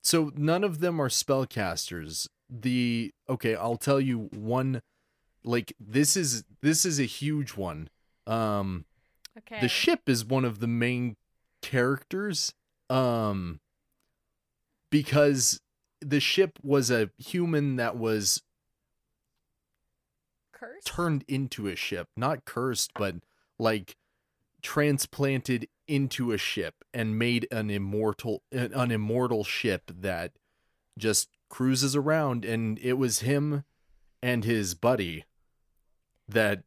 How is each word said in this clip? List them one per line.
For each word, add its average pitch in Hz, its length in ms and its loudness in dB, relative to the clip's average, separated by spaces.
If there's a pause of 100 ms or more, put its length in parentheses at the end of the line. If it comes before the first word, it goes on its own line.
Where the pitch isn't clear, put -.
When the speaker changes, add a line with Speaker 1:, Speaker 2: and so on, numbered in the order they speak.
Speaker 1:
so 156 320 2
none 160 300 2
of 165 160 -2
them 175 180 0
are 139 80 2
spellcasters. 87 1200 -2 (220)
The, 120 640 0 (160)
okay, 123 260 0
I'll 113 220 -2
tell 139 240 2
you 120 320 0
one, 123 480 -2 (640)
like, 120 340 -2
this 127 380 2
is, 131 260 -2 (160)
this 156 260 2
is 156 140 0
a 135 60 2
huge 143 500 -4
one. 80 340 -6 (380)
Um, 104 560 0 (540)
Speaker 2:
Okay. 220 240 -10
Speaker 1:
the 123 80 2
ship - 400 0
is 117 160 2
one 131 180 0
of 113 160 -2
the 117 80 -2
main 120 480 -2 (460)
characters, 139 920 -2 (360)
um, 107 720 0 (1300)
because 143 720 4 (400)
the 147 180 0
ship 185 420 2
was 135 300 2
a 113 260 4
human 147 600 0
that 117 200 -2
was 110 460 0 (2000)
Speaker 2:
Cursed? 277 360 -18
Speaker 1:
turned 160 420 0
into 131 400 -4
a 85 80 -6
ship. 87 400 -6
Not 127 260 -2
cursed, 120 520 -4
but, 98 200 -2 (420)
like, 110 380 0 (680)
transplanted 139 1080 0 (180)
into 131 460 0
a 104 40 0
ship - 460 -4 (100)
and 110 240 -2
made 120 320 2
an 107 200 -2
immortal, 104 840 -2
an, 123 220 -4
an 123 180 0
immortal 113 540 2
ship - 440 -2 (120)
that 87 320 -4 (640)
just 107 320 2 (200)
cruises 131 460 2
around, 143 480 2
and 113 360 0
it 123 140 0
was 131 260 2
him 143 440 0 (580)
and 123 220 0
his 104 320 0
buddy 95 480 0 (1040)
that 104 380 2